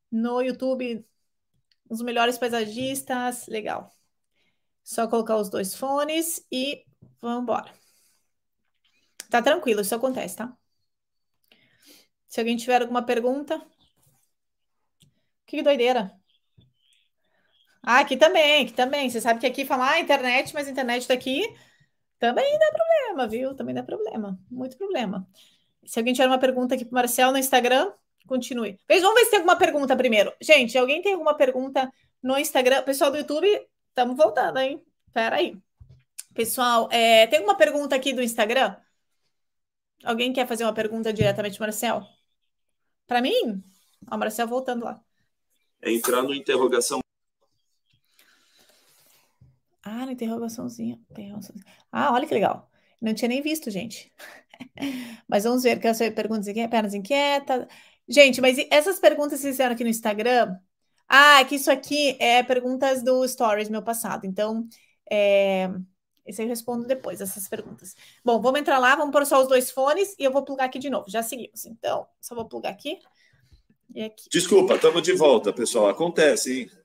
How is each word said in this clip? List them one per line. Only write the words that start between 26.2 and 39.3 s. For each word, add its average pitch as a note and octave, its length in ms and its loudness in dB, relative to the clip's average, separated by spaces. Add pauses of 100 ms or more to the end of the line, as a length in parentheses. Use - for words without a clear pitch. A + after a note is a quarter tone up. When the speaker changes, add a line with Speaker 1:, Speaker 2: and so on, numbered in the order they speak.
Speaker 1:
uma C4 120 2
pergunta B3+ 360 0
aqui B3 100 -6
pro A#3 100 -12
Marcel B3+ 380 2
no C4+ 60 0
Instagram, C4 540 2 (340)
continue. A#3+ 520 -6 (100)
Vamos F4+ 260 6
ver A#4 120 8
se A4+ 40 -4
tem G#4 80 6
alguma F4 180 4
pergunta C#4+ 400 2
primeiro. A3+ 440 2
Gente, C4 360 4
alguém C4 260 2
tem G4+ 120 0
alguma D#4 220 0
pergunta C4 540 0 (320)
no C4 160 0
Instagram? C4+ 440 2
Pessoal C#4 280 0
do D4 80 -4
YouTube, D4+ 300 0 (460)
tamo B3 220 0
voltando, B3+ 420 2
hein? C4+ 240 -4 (300)
Pera A3+ 240 -2
aí. D4 200 -2 (800)
Pessoal, A#3 580 0
é... A3+ 340 6
tem D4+ 120 2
alguma G4+ 180 2
pergunta C#4+ 400 2
aqui C4+ 160 -2
do B3 100 -2
Instagram? A#3 540 0 (1300)